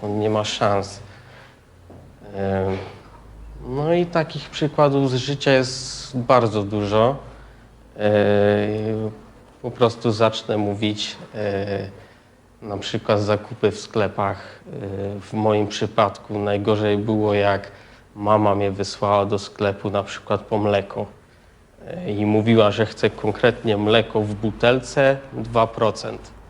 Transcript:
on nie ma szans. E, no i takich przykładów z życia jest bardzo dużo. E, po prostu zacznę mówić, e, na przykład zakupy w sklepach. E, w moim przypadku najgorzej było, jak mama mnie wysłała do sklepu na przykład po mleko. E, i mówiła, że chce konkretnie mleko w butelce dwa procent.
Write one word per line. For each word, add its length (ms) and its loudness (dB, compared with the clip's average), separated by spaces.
on 160 -4
nie 120 0
ma 140 0
szans. 560 -2
E, 320 0
no 260 0
i 120 2
takich 440 -4
przykładów 600 2
z 40 0
życia 380 0
jest 680 -2
bardzo 440 4
dużo. 540 2
E, 140 0
po 80 -6
prostu 400 0
zacznę 460 0
mówić, 600 -2
e, 540 -4
na 140 -8
przykład 440 -2
zakupy 500 0
w 100 -10
sklepach. 840 -4
E, 40 -16
w 120 -14
moim 340 2
przypadku 720 -2
najgorzej 600 0
było, 360 0
jak 360 0
mama 400 4
mnie 160 0
wysłała 560 0
do 120 0
sklepu 520 -4
na 120 0
przykład 380 -4
po 180 -2
mleko. 480 0
E, 260 -8
i 140 0
mówiła, 440 6
że 160 2
chce 240 0
konkretnie 640 0
mleko 440 2
w 140 -2
butelce 840 2
dwa 340 0
procent. 640 -4